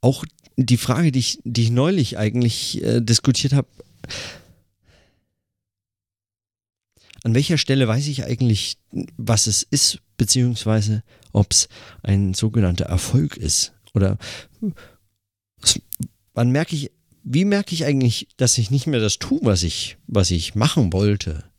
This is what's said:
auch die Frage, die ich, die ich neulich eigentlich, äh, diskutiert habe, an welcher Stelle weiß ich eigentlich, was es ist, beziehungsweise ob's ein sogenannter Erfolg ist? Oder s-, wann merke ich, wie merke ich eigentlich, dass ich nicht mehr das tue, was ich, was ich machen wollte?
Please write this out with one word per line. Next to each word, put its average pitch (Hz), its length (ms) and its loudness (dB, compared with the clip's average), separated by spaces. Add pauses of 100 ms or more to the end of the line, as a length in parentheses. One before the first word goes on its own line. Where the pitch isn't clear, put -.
auch 151 220 2 (320)
die 127 200 4
Frage, 143 360 0
die 127 80 0
ich, - 240 -4
die 117 180 0
ich 113 80 4
neulich 139 480 0
eigentlich, 113 640 -2
äh, 113 180 0
diskutiert 117 540 0
habe, 139 140 0 (3500)
an 113 100 2
welcher 147 220 2
Stelle 135 300 2
weiß 127 220 0
ich 143 160 -6
eigentlich, 117 540 0 (380)
was 113 300 0
es 104 160 0
ist, - 380 0 (160)
beziehungsweise 110 880 0 (300)
ob's - 360 2 (340)
ein 98 320 2
sogenannter 101 520 0
Erfolg 127 500 0
ist? - 360 -2 (220)
Oder 98 240 2 (1400)
s-, - 180 -2 (540)
wann 120 160 2
merke 147 240 0
ich, 143 160 -8 (320)
wie 156 220 0
merke 202 300 0
ich 160 100 -4
eigentlich, 135 520 0
dass 123 220 2
ich 110 120 -2
nicht 135 180 0
mehr 131 120 0
das 107 180 -2
tue, 277 240 -2
was 95 200 2
ich, - 360 -6 (100)
was 92 220 2
ich 85 240 -2
machen 104 380 2
wollte? 98 520 -2 (140)